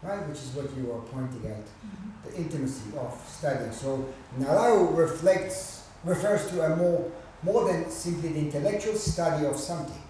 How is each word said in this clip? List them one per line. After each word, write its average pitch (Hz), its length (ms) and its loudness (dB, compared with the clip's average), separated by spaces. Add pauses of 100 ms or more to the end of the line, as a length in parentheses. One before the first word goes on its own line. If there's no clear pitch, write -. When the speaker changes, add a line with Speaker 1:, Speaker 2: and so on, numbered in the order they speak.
Speaker 1:
right? 185 240 -6
Which 135 120 -8
is 127 160 -10
what 139 100 -6 (100)
you 123 160 -4
are 117 100 -6 (100)
pointing 127 380 -6
at, 107 120 -8
Speaker 2:
Mm-hmm. - 680 -14
Speaker 1:
the - 80 -10
intimacy 135 600 -4
of - 300 -8
studying. 120 440 -2
So 135 340 -4 (340)
narau 175 580 6
reflects, 165 920 4 (160)
refers 180 480 2
to 175 100 0 (100)
a 165 40 4
more, 170 340 4 (340)
more 208 280 4
than 165 180 -2
simply 165 400 -4
the 151 100 -2
intellectual 208 560 0
study 165 500 0
of 143 120 0
something. - 520 -6